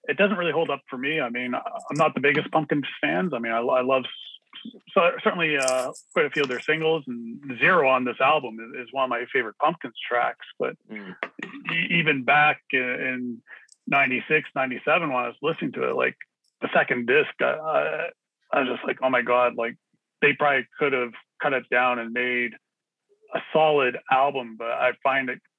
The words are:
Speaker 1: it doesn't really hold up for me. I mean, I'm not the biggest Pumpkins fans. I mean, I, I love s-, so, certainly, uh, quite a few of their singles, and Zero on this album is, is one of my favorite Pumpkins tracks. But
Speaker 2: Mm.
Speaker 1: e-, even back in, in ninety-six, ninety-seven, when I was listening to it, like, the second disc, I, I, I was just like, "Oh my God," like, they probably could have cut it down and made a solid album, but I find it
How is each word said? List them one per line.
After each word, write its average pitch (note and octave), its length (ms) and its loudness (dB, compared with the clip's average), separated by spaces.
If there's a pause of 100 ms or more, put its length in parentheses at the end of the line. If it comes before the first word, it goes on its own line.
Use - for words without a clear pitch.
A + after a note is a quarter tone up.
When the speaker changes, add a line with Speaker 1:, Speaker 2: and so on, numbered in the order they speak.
Speaker 1:
it D3 100 -2
doesn't G3 200 2
really E3+ 160 -2
hold D#3 180 0
up C#3 180 -4
for C3 80 -8
me. D3 240 -2
I A#2+ 80 -2
mean, B2 240 -4
I'm - 440 -8
not D#3 180 2
the - 60 -2
biggest C#3+ 280 2
Pumpkins D3+ 380 0 (140)
fans. E3 340 0
I A#2 40 -2
mean, A#2 120 -4
I, A2+ 80 0
I B2+ 220 2
love C3 240 2
s-, - 760 -18 (140)
so, F3 160 6 (120)
certainly, E3+ 340 0
uh, C3 340 2 (220)
quite D#3+ 120 4
a C#3 60 -2
few D3+ 100 0
of C#3 60 0
their B2 140 -4
singles, D#3 440 0
and A#2 340 -10 (200)
Zero D#3+ 300 6
on B2+ 160 4
this A#2+ 140 -4
album C3 400 2
is, A#2+ 280 -12
is A#2 60 -18
one C3+ 100 0
of C3 60 -2
my A#2+ 220 -2
favorite A#2 300 -2
Pumpkins D3 320 -2 (160)
tracks. A#2+ 380 -2 (100)
But B2+ 200 -4 (120)
Speaker 2:
Mm. - 260 -14 (560)
Speaker 1:
e-, E3+ 280 0
even D3 240 0
back D3 380 4 (100)
in, C3+ 100 0
in B2 600 -6 (460)
ninety-six, C#3 680 0
ninety-seven, C#3+ 560 0
when B2 120 0
I A#2+ 40 -2
was A#2 160 -10
listening D3+ 300 -2
to C3 160 -2
it, B2+ 60 -2
like, C3 200 0 (460)
the - 120 -4
second B2+ 320 0
disc, C#3 240 4 (100)
I, C3 60 2
I, D#3 640 -2 (440)
I C#3+ 80 2
was B2+ 80 -2
just A#2+ 180 -6
like, C3 160 -2
"Oh C3 60 2
my B2 120 2
God," B2 340 2
like, A#2+ 200 -4 (460)
they C#3+ 120 4
probably C3+ 320 2 (140)
could C#3+ 140 2
have B2 180 -2 (300)
cut C#3+ 120 0
it B2 180 -2
down B2 260 2
and A#2 160 -8
made B2 380 -2 (840)
a - 60 -4 (120)
solid D3 460 4 (140)
album, C3 440 0
but A#2 120 -10
I B2+ 240 0 (100)
find C3+ 260 0
it C3 120 -8 (200)